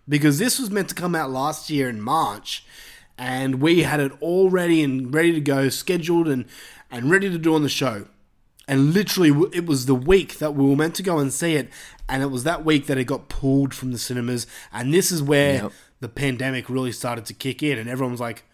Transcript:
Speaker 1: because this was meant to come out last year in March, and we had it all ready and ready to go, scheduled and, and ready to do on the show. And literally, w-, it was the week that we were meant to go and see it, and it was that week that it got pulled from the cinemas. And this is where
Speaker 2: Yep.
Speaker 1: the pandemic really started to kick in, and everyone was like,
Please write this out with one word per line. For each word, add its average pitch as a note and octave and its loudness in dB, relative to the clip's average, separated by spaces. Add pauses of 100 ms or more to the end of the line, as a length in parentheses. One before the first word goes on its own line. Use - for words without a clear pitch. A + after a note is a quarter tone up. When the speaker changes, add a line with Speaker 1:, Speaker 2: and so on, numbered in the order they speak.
Speaker 1:
because C#3+ 4
this A#3+ 0
was A#3 -4
meant G3 -2
to - -8
come F3 -4
out D3+ -4
last C#3+ -4
year C#3 0
in A2 -8
March, B2 -2 (540)
and C3 -2
we E3 4
had D3 0
it C#3 -2
all F3+ 4
ready F3 4
and C3 -2
ready E3+ 4
to D#3 -2
go, C#3 2
scheduled E3+ 0
and, B2+ -2 (440)
and B2 -4
ready F#3+ 2
to E3+ -4
do D#3+ 2
on D#3 2
the C3+ 0
show. A2+ -4 (640)
And C#3 4
literally, F#3 4
w-, C#3+ 4
it F3 -4
was C3+ -2
the C3+ 4
week D#3+ 2
that D3+ -4
we C#3 2
were C#3 6
meant D#3+ 0
to F#3+ -6
go F3+ 0
and C#3 0
see E3+ 0
it, B2+ -2 (380)
and C3 -2
it C#3 0
was B2 -4
that D#3 -2
week D#3 2
that C#3 -2
it B2+ 0
got C3 -6
pulled C3+ 0
from B2+ -8
the A#2+ -6
cinemas. A#2+ -4 (260)
And B2 -2
this F3+ 2
is E3 -2
where C#3+ 2
Speaker 2:
Yep. G2+ -8 (300)
Speaker 1:
the A#2 -8
pandemic B2+ -4
really B2+ -2
started A#2 -8
to - -12
kick C3 -8
in, C#3+ -2
and A2+ -8
everyone B2+ -4
was A#2+ -8
like, A#2 -10 (100)